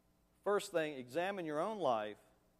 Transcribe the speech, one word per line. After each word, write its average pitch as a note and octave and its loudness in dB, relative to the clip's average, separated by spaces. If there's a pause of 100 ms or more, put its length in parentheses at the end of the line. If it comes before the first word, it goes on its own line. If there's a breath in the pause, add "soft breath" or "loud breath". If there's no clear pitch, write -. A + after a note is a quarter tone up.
(440)
First G3 2
thing, D#3 2
examine E3 -2
your D3+ 0
own G#3+ -2
life A2 2 (420)